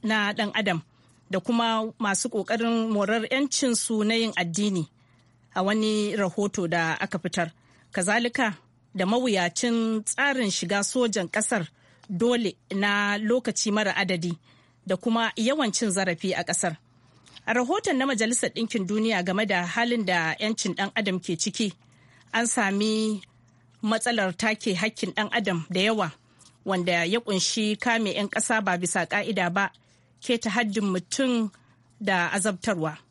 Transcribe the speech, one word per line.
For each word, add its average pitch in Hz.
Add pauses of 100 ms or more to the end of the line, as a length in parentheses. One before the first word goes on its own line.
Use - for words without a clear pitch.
na 214
ɗan 208
adam 185 (480)
da 185
kuma 226
masu 202
ƙoƙarin 226
morar 214
yancin 262
su 220
na 220
yin 226
addini 180 (680)
a 185
wani 214
rahoto 196
da 165
aka 196
fitar. 170 (400)
Kazalika, 220 (380)
da 190
mawuyacin 220
tsarin 262
shiga 196
sojan 214
ƙasar 214 (400)
dole 226 (200)
na 202
lokaci 220
mara 208
adadi 175 (500)
da 190
kuma 226
yawan 247
cin 220
zarafi 185
a -
ƙasar. 170 (680)
A 220
rahoton 277
na 262
Majalisar 233
Ɗinkin 220
Duniya 214
game 190
da 180
halin 233
da 170
yancin 214
ɗan 196
adam 196
ke 175
ciki, 208 (600)
an 233
sami 214 (640)
matsalar 214
take 220
hakkin 202
ɗan 214
adam 185
da 180
yawa, 202 (520)
wanda 180
ya 190
ƙunshi 214
kame 226
'yan 202
ƙasa 220
ba 185
bisa 180
ƙa'ida 190
ba, 196 (520)
keta 226
haddin 208
mutum 220 (500)
da 185
azabtarwa. 180 (140)